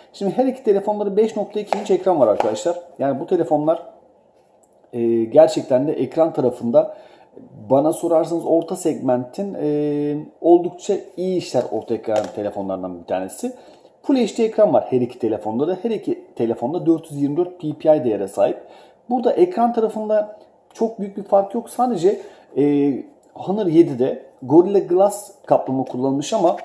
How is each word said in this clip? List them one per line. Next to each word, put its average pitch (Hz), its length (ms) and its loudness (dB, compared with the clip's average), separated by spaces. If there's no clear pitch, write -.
Şimdi 196 240 -4
her 262 100 2
iki - 180 -6
telefonda 202 520 0
beş 214 200 2
nokta 208 240 -6
iki 202 180 -8
inç 208 120 -4
ekran 180 300 0
var 117 80 6
arkadaşlar. 123 520 0
Yani 135 220 -2
bu - 60 -10
telefonlar, 160 560 0
e, 117 320 0
gerçekten 139 640 4
de - 40 -2
ekran 160 400 0
tarafında 123 600 0
bana 143 220 4
sorarsanız 165 540 -2
orta 165 300 0
segmentin, 131 840 -4
e, 147 540 -2
oldukça 175 540 4
iyi 185 220 -2
işler 131 240 -2
orta 110 220 -6
ekran 107 400 -2
telefonlarından 95 640 -6
bir - 60 -20
tanesi. 95 460 -6
Full 285 140 0
H 233 220 0
D 233 60 2
ekran 214 300 2
var 107 160 2
her 127 100 2
iki 123 180 -4
telefonda 110 500 -2
da. 185 140 -4
Her 233 80 -2
iki 185 340 -6
telefonda 127 520 -4
dört 165 240 0
yüz 143 120 -6
yirmi 143 140 -2
dört 180 240 -2
P 151 120 -6
P 151 240 2
I 135 80 -2
değere 101 240 0
sahip. - 300 0
Burada 240 220 2
ekran 233 400 2
tarafında 214 680 -2
çok 226 260 -4
büyük 196 160 -8
bir 202 60 -8
fark 196 320 2
yok. - 160 -6
Sadece, 226 500 0
e, 143 360 2
Honor 202 320 -4
yedide 147 560 2
Gorilla 180 360 4
Glass 185 540 2
kaplama 131 380 0
kullanılmış 135 480 -4
ama 202 320 2